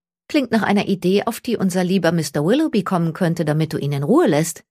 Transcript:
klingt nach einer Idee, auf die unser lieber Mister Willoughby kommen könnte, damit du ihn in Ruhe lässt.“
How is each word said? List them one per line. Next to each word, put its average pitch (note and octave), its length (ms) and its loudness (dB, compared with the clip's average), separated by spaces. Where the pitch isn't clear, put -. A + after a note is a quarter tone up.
klingt C4+ 220 0
nach A3 120 2
einer - 260 0
Idee, F#3 340 0
auf - 160 -6
die A#3+ 160 -4
unser F#3 300 0
lieber E3+ 260 2
Mister D3+ 320 -2
Willoughby A#3 400 2
kommen E3 300 -2
könnte, E3+ 320 -2
damit D#3 260 0
du D#3 60 -6
ihn C#3+ 160 -4
in C#3 100 -4
Ruhe C#4+ 240 4
lässt.“ D#3+ 440 0